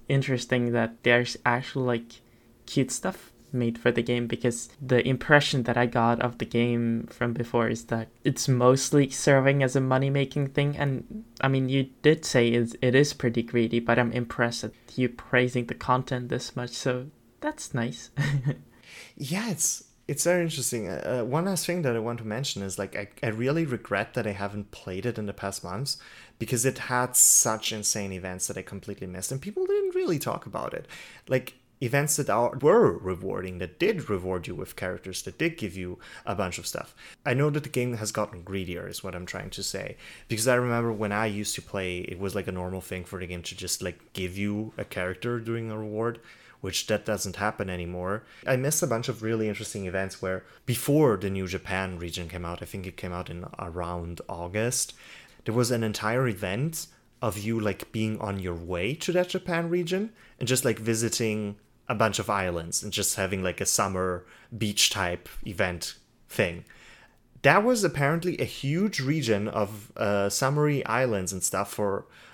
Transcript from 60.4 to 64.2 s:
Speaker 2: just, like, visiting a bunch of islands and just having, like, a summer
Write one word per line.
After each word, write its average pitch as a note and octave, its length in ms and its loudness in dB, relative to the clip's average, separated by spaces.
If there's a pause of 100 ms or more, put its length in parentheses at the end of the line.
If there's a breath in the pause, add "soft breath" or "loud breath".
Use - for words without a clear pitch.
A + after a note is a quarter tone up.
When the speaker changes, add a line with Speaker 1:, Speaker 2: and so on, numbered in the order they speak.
Speaker 2:
just, B2+ 180 2
like, A2 140 2
visiting A2 800 0 (300)
a B2 60 -2
bunch G#2+ 240 2
of G#2 140 -2
islands F2 500 0
and G2+ 100 -8
just - 240 0
having, F#2+ 280 0
like, F2+ 180 -2
a F#2+ 40 0
summer F#2 600 0 (320 loud breath)